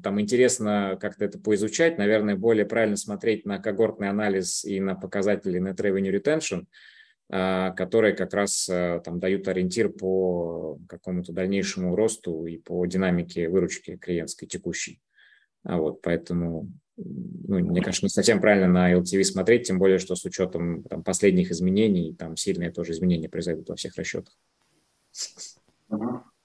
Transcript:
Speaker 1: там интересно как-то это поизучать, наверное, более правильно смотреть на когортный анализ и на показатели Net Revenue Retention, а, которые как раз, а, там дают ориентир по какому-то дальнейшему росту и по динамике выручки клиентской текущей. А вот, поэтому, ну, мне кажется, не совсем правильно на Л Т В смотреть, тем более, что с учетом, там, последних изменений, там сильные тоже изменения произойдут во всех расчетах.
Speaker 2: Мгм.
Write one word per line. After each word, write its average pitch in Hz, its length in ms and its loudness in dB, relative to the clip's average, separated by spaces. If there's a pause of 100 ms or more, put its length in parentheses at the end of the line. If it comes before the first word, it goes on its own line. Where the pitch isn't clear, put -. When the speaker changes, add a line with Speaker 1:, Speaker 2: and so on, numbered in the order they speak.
Speaker 1:
там 101 160 0
интересно 104 800 2
как-то 104 240 -6
это 98 160 -4
поизучать, 107 580 2
наверное, 104 380 2
более 107 300 4
правильно 107 320 0
смотреть 104 480 -2
на 98 140 -4
когортный 104 500 0
анализ 98 560 -2
и 98 160 -2
на 95 140 -2
показатели 95 640 0
Net 95 160 -4
Revenue 98 340 0
Retention, 101 540 0 (680)
а, 92 380 0
которые 101 420 2
как 90 200 -4
раз, 101 360 0
а, 87 300 0
там 85 220 -8
дают 95 260 0
ориентир 92 400 0
по 87 880 -2 (120)
какому-то 90 420 -8
дальнейшему 92 640 -2
росту 87 500 -2
и 82 120 -8
по 90 280 -4
динамике 87 600 0
выручки 90 480 -2
клиентской - 540 -6
текущей. - 500 -8 (640)
А 90 140 -4
вот, 78 240 -2
поэтому, 85 680 -2 (300)
ну, - 600 -6
мне 87 220 0
кажется, 92 240 -2
не 98 40 2
совсем 104 320 4
правильно 101 260 6
на 90 240 6
Л 90 140 4
Т 98 120 0
В 98 60 4
смотреть, 95 440 4
тем 92 120 0
более, 95 180 6
что 90 180 -2
с - 100 -8
учетом, 85 580 -2
там, 82 200 -8
последних 90 480 4
изменений, 87 680 2
там 82 160 -10
сильные 85 360 -4
тоже 85 200 -6
изменения 82 380 0
произойдут 82 400 -4
во 87 80 -8
всех - 200 -10
расчетах. - 360 -8 (1600)
Speaker 2:
Мгм. 113 340 -6 (220)